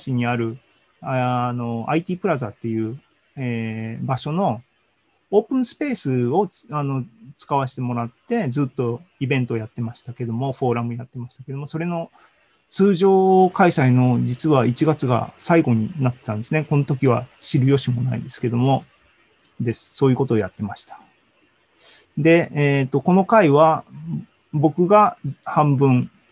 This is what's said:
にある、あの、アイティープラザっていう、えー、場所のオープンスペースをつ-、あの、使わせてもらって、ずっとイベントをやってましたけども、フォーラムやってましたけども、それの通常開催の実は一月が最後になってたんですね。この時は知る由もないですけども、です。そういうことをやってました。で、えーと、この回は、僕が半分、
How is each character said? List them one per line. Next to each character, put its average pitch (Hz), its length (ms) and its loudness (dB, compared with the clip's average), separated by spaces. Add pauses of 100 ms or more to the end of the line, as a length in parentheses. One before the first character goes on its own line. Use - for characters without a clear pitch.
に 123 180 -2
あ 120 100 0
る、 117 220 -4 (440)
あ 127 500 -2
の、 117 380 -6
ア 147 60 0
イ 165 80 -2
テ 185 100 -8
ィ 175 40 -6
ー - 20 -20
プ 208 80 -4
ラ 156 100 0
ザ 120 120 -6
っ - 40 -12
て - 140 -12
い 113 180 -2
う、 120 140 -10 (360)
え 113 640 -6
ー、 123 40 -6
場 127 120 -2
所 - 140 -8
の 160 300 -2 (720)
オ 202 80 4
ー 220 40 4
プ 269 120 -6
ン 254 100 -2
ス - 100 -10
ペ 294 120 -6
ー 254 80 -4
ス 123 320 -2
を 180 200 0
つ-、 - 240 -20
あ 147 120 -4
の、 135 200 -4 (320)
使 - 200 -6
わ 135 120 -2
せ - 80 -14
て 131 60 -10
も 123 140 -4
ら 117 100 -4
っ 117 40 -10 (180)
て、 226 220 -2
ず 139 140 -2
っ 127 40 -2
と 120 340 -6 (180)
イ 135 80 -4
ベ 131 120 0
ン 120 80 -2
ト 120 80 -4
を - 20 -4
や 110 80 -8
っ - 40 -16
て - 120 -10
ま 113 140 -6
し - 60 -20
た 120 120 -16
け 123 120 -10
ど 113 80 -6
も、 131 180 -4
フ 127 160 -4
ォ 120 40 2
ー - 40 0
ラ 117 80 -2
ム 117 120 -6
や 123 80 -12
っ 127 40 -16
て - 100 -18
ま 123 120 -12
し - 80 -20
た 131 60 -20
け 139 80 -16
ど 135 60 -10
も、 143 100 -10
そ 160 100 -10
れ 160 80 -4
の 170 260 -6 (580)
通 196 260 4
常 190 560 6
開 180 200 4
催 127 200 2
の 123 340 4
実 123 240 -2
は 131 160 4
一 123 200 0
月 151 220 0
が 113 300 0
最 170 240 2
後 127 120 0
に 110 180 0 (100)
な 127 80 2
っ 123 60 -4
て - 100 -20
た 110 80 -6
ん 107 60 -4
で 113 40 -8
す - 100 -6
ね。 156 160 -2
こ 147 80 2
の 143 60 2
時 135 240 0
は 120 180 2 (140)
知 - 200 -2
る 131 80 2
由 135 240 2
も 120 100 -4
な 123 140 -2
い 120 60 -6
で 120 80 -12
す - 120 -16
け 120 80 -4
ど 120 80 -2
も、 131 280 0 (760)
で 117 140 -2
す。 - 200 -16
そ 143 140 2
う - 20 4
い 127 40 4
う - 20 2
こ 135 100 -2
と 123 100 -2
を - 20 2
や 98 100 -2
っ - 40 -14
て - 120 -12
ま 101 120 -8
し - 100 -18
た。 - 140 -20 (1160)
で、 165 360 4
え 143 300 2
ー 127 40 -2
と、 139 140 -2
こ 180 120 2
の 190 120 4
回 196 240 4
は、 156 340 4 (720)
僕 156 340 0
が 208 300 4 (260)
半 147 320 2
分、 131 340 2 (220)